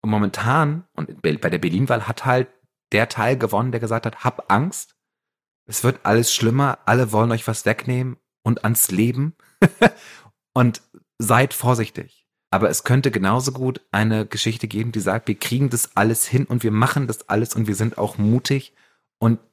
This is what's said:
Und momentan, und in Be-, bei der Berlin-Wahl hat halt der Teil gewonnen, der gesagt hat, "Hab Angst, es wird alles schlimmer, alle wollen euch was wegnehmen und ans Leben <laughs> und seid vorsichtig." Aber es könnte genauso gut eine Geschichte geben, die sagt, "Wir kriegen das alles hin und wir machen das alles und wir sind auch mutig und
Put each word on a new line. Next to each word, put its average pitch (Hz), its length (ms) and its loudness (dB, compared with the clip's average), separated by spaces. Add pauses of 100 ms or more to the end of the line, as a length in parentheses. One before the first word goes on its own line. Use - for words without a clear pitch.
Und 110 100 -4
momentan, 127 720 0 (100)
und - 140 -8
in - 120 -18
Be-, 76 180 0
bei 85 120 -2
der 85 80 -2
Berlin-Wahl 107 480 0
hat - 180 -8
halt 127 240 2 (440)
der 107 160 2
Teil 117 280 0
gewonnen, 117 360 -2
der 117 80 -4
gesagt 113 260 -4
hat, - 180 -10
"Hab - 260 -4
Angst, 131 460 -2 (720)
es - 180 -8
wird 120 200 2
alles 117 280 2
schlimmer, 127 540 0
alle 117 240 2
wollen 110 220 2
euch 113 160 -4
was - 180 -4
wegnehmen 123 500 -2 (260)
und 117 200 0
ans 113 300 0
Leben 123 420 0 (260)
<laughs> - 920 0
und 123 300 2 (360)
seid 120 340 2
vorsichtig." - 760 -4 (220)
Aber 95 200 4
es - 140 -4
könnte 123 260 2
genauso 110 400 0
gut 127 400 -6
eine 107 340 0
Geschichte 110 440 -6
geben, 110 240 -4
die 110 80 -4
sagt, 98 260 -2
"Wir 107 120 -2
kriegen 135 300 -2
das - 280 -4
alles 110 300 2
hin 131 180 0
und 120 180 -2
wir 113 80 0
machen 120 380 0
das - 200 -8
alles 107 280 -2
und 110 100 0
wir 104 80 -2
sind 110 240 -4
auch - 200 -4
mutig 123 560 0 (440)
und 113 220 2 (120)